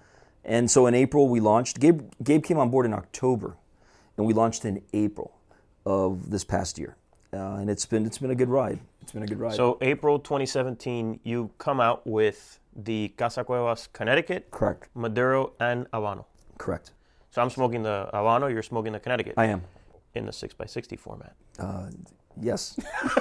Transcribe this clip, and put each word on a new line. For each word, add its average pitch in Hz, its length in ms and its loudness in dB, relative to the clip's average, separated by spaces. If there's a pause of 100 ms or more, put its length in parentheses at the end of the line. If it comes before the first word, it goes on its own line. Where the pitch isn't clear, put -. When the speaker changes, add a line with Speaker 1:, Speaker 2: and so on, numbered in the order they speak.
(440)
Speaker 1:
And 117 260 2
so 127 160 8
in 120 80 6
April 135 360 6
we 120 100 2
launched. 110 400 4
Gabe, 147 300 4 (120)
Gabe 151 220 4
came 165 140 0
on 127 100 4
board 127 160 4
in 113 80 0
October, 113 640 -2 (600)
and 107 80 2
we 110 80 4
launched 113 320 2
in 101 160 -4 (100)
April 104 400 -2 (540)
of 95 440 0
this 101 140 -2
past 95 340 -4
year. - 180 -10 (360)
Uh, 98 280 -8
and 101 100 -2
it's 104 160 -4
been, 110 180 0
it's 110 140 -6
been 131 140 -4
a - 20 -2
good 123 140 2
ride. 123 320 0 (220)
It's - 100 -20
been 107 100 -8
a 107 40 -6
good 107 120 -4
ride. 113 160 -4
Speaker 2:
So 123 260 2
April 147 380 2
twenty 139 280 -2
seventeen, 120 760 -4
you 117 360 -4
come 139 220 0
out 117 260 2
with 107 520 0 (180)
the 107 400 -4
Casa 120 280 -2
Cuevas 120 480 -2
Connecticut, 156 580 -2
Speaker 1:
Correct. - 440 -2
Speaker 2:
Maduro, 127 640 0
and 120 320 -2
Habano. 104 320 -6 (340)
Speaker 1:
Correct. - 320 -8 (400)
Speaker 2:
So - 100 -2
I'm 123 100 0
smoking 120 340 -2
the 104 280 -4
Habano, 117 400 2
you're 110 120 -2
smoking 110 280 -6
the 107 80 -8
Connecticut. 120 360 -4
Speaker 1:
I 113 100 4
am. 101 160 0 (520)
Speaker 2:
In 110 120 -6
the - 60 -10
six-by-sixty - 640 -12
format. - 380 -18 (240)
Speaker 1:
Uh, 95 280 -8 (540)
yes. - 360 -4 (440)